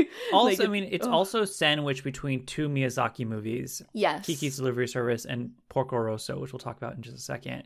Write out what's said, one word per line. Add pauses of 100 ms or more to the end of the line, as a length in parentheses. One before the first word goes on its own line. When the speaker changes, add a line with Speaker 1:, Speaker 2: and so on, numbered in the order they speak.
(340)
Speaker 1:
Also,
Speaker 2:
Like,
Speaker 1:
I
mean,
it's
Speaker 2:
ugh.
Speaker 1:
also
sandwiched
between
two
Miyazaki
movies, (120)
Speaker 2:
Yes.
Speaker 1:
Kiki's
Delivery
Service
and (180)
Porco
Rosso,
which
we'll
talk
about
in
just
a
second.